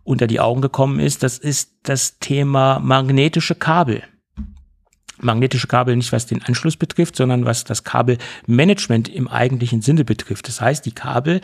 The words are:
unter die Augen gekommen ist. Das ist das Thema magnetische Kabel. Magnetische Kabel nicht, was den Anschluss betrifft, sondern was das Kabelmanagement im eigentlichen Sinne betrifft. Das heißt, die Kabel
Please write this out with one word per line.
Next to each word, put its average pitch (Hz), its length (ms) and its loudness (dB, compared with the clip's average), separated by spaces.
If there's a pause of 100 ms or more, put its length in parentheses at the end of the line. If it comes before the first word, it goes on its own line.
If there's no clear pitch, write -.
unter 123 240 0
die 113 140 0
Augen 123 220 2
gekommen 139 360 0
ist. 143 240 0
Das 131 140 -2
ist - 360 -4 (100)
das - 380 -4
Thema 139 580 2
magnetische 135 760 2
Kabel. 160 480 0 (1200)
Magnetische 123 440 0
Kabel 123 300 2
nicht, 123 160 -2
was 120 120 0
den - 180 -4
Anschluss 139 360 -2
betrifft, - 360 -2
sondern 127 300 2
was 120 200 -2
das - 200 -6
Kabelmanagement 123 1200 2
im 127 220 -6
eigentlichen 120 540 0
Sinne 151 200 4
betrifft. - 460 -4
Das 120 140 -8
heißt, 139 240 0
die 113 60 -6
Kabel 143 520 -2